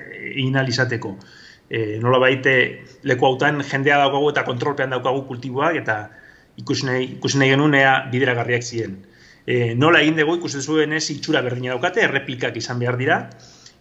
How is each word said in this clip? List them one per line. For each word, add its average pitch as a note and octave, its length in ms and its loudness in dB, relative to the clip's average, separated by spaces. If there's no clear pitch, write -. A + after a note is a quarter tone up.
egin C3 200 -2
ahal C3 120 0
izateko. A#2 480 -2
Eh, G#2+ 320 -4
nolabait, B2+ 460 4
eh, C3 380 2
leku C3 240 2
hautan C#3+ 380 0
jendea C#3+ 340 2
daukagu C#3+ 320 4
eta C#3+ 140 0
kontrolpean C3+ 460 -2
daukagu C3+ 360 -2
kultiboak, C3+ 560 -4
eta G#2+ 280 -6
ikusi B2 280 -4
nahi, B2+ 180 -2
ikusi C#3 220 -2
nahi C3+ 160 4
genuen D3 240 4
ea C3+ 320 4
bideragarriak A#2+ 520 0
ziren. G#2 360 -8
Eh, A#2+ 300 0
nola D#3 260 6
egin D#3 160 2
dugu, D#3 180 2
ikusten C#3+ 240 -6
zuen D3+ 320 0
ez, D#3 180 -4
itxura D3 300 -2
berdina B2 320 -4
daukate, F3+ 300 0
erreplikak C3 540 -2
izan A#2+ 260 -6
behar A#2+ 160 -2
dira, D3+ 200 2